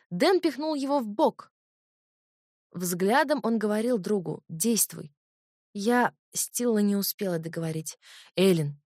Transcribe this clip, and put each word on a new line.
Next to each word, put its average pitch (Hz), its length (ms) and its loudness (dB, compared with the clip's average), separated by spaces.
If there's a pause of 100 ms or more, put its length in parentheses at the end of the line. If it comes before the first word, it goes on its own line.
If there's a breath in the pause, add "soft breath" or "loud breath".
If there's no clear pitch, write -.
Дэн 330 320 2
пихнул 311 320 -2
его 277 260 0
в 226 80 -6
бок. 208 440 0 (1200)
Взглядом 196 720 0
он 226 160 0
говорил 220 400 0
другу: 175 500 -4
"Действуй". 170 640 -2 (600)
"Я", 233 360 2 (220)
Стилла 240 460 -2
не 202 160 2
успела 190 420 -2
договорить. 160 600 -6 (360 loud breath)
"Эйлин, 165 500 4